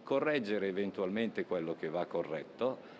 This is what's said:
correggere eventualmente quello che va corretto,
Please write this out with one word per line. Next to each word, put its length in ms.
correggere 640
eventualmente 760
quello 300
che 140
va 160
corretto, 960